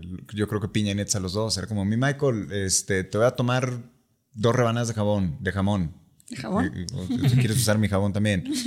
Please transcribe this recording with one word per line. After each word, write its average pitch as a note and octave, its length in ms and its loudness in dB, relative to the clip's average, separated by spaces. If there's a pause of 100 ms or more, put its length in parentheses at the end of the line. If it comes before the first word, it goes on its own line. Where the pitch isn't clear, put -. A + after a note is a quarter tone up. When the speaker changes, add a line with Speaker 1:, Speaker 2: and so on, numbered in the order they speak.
(340)
Speaker 1:
yo G#2 140 -2
creo G#2+ 120 -4
que G2+ 80 -4
Piña G#2 240 0
y - 20 -2
Netza G2+ 260 -2
los F#2 120 -4
dos, G#2+ 260 -2
era F2+ 80 -6
como, G2+ 180 -2
"Mi G#2+ 120 0
Michael, C3 560 0
este, F#2+ 520 0
te G#2 140 -4
voy A2+ 80 6
a B2+ 60 2
tomar B2 500 -2 (500)
dos A#2 220 2
rebanadas A#2+ 340 2
de A#2 60 -4
jabón, G#2 460 2
de F#2 120 -2
jamón". F#2+ 420 0 (340)
Speaker 2:
¿De - 80 -16
jabón? - 380 -2
Speaker 1:
Y, - 80 -8
y, - 40 -10 (400)
o - 20 4
si B2 80 4
quieres A2+ 200 4
usar G#2+ 220 2
mi G#2 100 4
jabón G2 240 2
también. G2+ 320 2 (220)